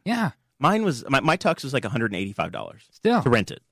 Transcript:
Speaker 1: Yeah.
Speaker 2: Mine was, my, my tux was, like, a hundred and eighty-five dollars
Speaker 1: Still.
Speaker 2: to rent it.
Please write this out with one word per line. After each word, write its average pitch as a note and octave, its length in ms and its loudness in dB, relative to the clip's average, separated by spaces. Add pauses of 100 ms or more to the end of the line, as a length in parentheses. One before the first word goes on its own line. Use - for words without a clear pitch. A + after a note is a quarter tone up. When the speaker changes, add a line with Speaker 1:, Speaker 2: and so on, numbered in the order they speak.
Speaker 1:
Yeah. A3+ 260 -2 (300)
Speaker 2:
Mine G#3 240 2
was, B2+ 240 -2
my, C3 100 4
my D#3 180 2
tux E3+ 280 -2
was, C3 80 -8
like, B2 120 -2
a G#2+ 40 -4
hundred A2+ 240 -2
and F#2 80 -4
eighty-five F2 320 -4
dollars - 400 -14
Speaker 1:
Still. A3+ 280 2
Speaker 2:
to - 100 2
rent A2+ 200 4
it. - 220 -14